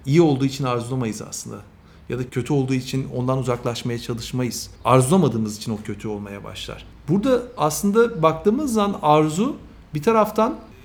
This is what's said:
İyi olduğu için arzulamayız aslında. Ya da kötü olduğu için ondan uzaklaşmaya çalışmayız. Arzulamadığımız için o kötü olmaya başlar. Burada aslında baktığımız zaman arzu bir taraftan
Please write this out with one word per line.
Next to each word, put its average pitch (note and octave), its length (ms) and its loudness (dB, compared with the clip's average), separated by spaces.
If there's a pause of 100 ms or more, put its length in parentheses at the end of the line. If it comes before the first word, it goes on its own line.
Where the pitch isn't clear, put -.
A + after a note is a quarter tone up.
İyi D3+ 160 6
olduğu C#3 220 4
için C3+ 200 -2
arzulamayız A#2+ 580 -4
aslında. - 340 -14 (520)
Ya B2 100 -4
da B2+ 120 -8
kötü B2+ 220 -4
olduğu C3+ 220 0
için C3 420 -4
ondan B2+ 220 -2
uzaklaşmaya A#2+ 600 -4
çalışmayız. A#2+ 720 -6 (140)
Arzulamadığımız B2+ 720 4
için A#2 160 -8
o G2+ 120 -6
kötü G#2+ 240 -10
olmaya G2+ 360 -10
başlar. - 420 -12 (220)
Burada A#3+ 340 2 (140)
aslında G3+ 680 2
baktığımız G#3+ 500 2
zaman G3+ 300 0
arzu D#3 540 4 (380)
bir D3 80 -4
taraftan A3 560 2 (260)